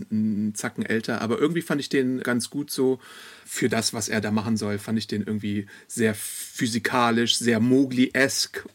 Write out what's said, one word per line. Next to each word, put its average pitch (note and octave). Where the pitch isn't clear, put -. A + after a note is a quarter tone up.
einen G#2+
Zacken A#2
älter. A2+
Aber A2+
irgendwie E3
fand D3+
ich -
den B2+
ganz B2
gut C#3+
so C3
für -
das, A2+
was A#2
er A2
da G#2+
machen G#2+
soll, G#2
fand A2
ich G#2+
den G#2
irgendwie G#2
sehr A2
physikalisch, A#2
sehr A#2
Mowgli-esque B2+